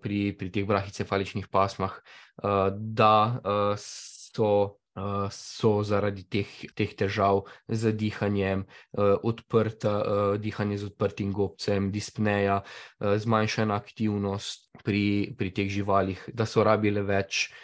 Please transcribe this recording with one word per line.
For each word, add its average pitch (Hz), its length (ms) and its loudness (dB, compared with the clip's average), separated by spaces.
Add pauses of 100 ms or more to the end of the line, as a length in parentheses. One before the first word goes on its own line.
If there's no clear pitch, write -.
pri, 101 380 -2
pri 92 120 -8
teh 98 160 -2
brahicefaličnih 98 800 -2
pasmah, 95 500 0
eh, - 760 -2
da, 110 720 2
eh, 104 320 0 (580)
so, 104 440 2 (180)
eh, 101 340 -4
so - 520 0
zaradi 101 460 0
teh, - 200 -2 (260)
teh - 220 -2
težav 98 480 2 (240)
z 110 240 0
dihanjem, 101 720 -2
eh, - 580 0
odprta, 110 760 0
eh, 104 400 0
dihanje 104 400 -4
z 101 140 -6
odprtim 101 400 -2
gobcem, 98 580 -2
dispneja, 101 720 0
eh, - 560 -4
zmanjšana 110 560 0
aktivnost 104 960 -4 (140)
pri, 101 540 0
pri 95 120 -4
teh 98 180 -2
živalih, 98 520 0 (120)
da 110 140 -2
so 110 180 4
rabile 104 380 4
več, 98 480 -2 (140)